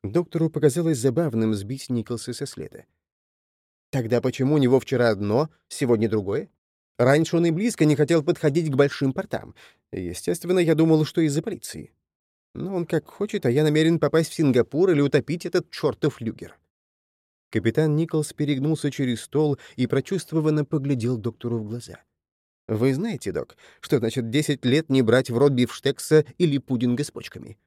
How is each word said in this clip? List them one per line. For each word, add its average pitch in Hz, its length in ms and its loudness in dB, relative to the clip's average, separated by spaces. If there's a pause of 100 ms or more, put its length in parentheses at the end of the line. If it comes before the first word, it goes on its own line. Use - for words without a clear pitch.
Доктору 160 460 -2
показалось 156 480 0
забавным 113 560 0
сбить 104 360 -8
Николса 120 440 -6
со 143 120 -8
следа. - 400 -14 (1040)
«Тогда 120 300 0
почему 131 340 0
у - 20 4
него 131 220 4
вчера 120 300 0
одно, 104 400 0 (180)
сегодня 117 400 0
другое? 107 420 -4 (480)
Раньше 143 380 2
он 170 100 2
и 170 60 2
близко 185 340 0
не 151 100 4
хотел 151 280 2
подходить 160 480 0
к 135 40 -2
большим 139 380 2
портам. 123 420 -8 (360)
Естественно, 165 680 -4
я 160 160 4
думал, 160 300 4
что - 160 -2
из-за 151 200 0
полиции. - 500 -12 (640)
Но 190 200 -8
он 170 100 -4
как 156 220 -2
хочет, - 380 -6
а 123 60 4
я 143 120 4
намерен 156 360 4
попасть 160 320 2
в - 40 -12
Сингапур 147 560 2
или 143 100 4
утопить 143 440 0
этот 175 240 -2
чёртов - 520 -2
люгер». - 360 -10 (920)
Капитан 147 440 0
Николс 156 360 -2
перегнулся 147 600 -2
через 123 300 -2
стол 147 360 0 (180)
и - 100 0
прочувствованно 156 760 -2
поглядел 135 540 -2
доктору 117 400 -6
в 110 80 -6
глаза. 117 340 -12 (720)
«Вы 117 240 2
знаете, 165 380 -4
док, 76 260 -8 (240)
что - 160 0
значит 113 320 -2
десять 143 340 -2
лет 143 260 2
не 135 120 4
брать 120 280 4
в 117 80 -2
рот 143 160 4
бифштекса 139 680 0 (140)
или 147 220 2
пудинга 123 440 -2
с - 60 -8
почками? - 580 -18